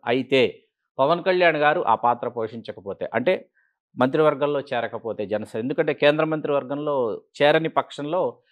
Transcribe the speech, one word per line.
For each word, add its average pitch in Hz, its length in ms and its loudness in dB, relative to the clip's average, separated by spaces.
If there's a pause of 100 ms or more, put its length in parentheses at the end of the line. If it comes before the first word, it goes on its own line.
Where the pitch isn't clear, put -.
అయితే 123 560 2 (360)
పవన్ 165 260 2
కళ్యాణ్ 180 320 4
గారు 151 300 2
ఆ 113 80 4
పాత్ర 120 340 0
పోషించకపోతే, 110 840 -10
అంటే 123 340 -2 (500)
మంత్రివర్గంలో 143 640 2
చేరకపోతే 113 640 -6
జనసేన, 107 360 -4
ఎందుకంటే 151 320 -2
కేంద్ర 147 300 4
మంత్రివర్గంలో 143 960 -4 (200)
చేరని 156 260 4
పక్షంలో 147 680 -4 (140)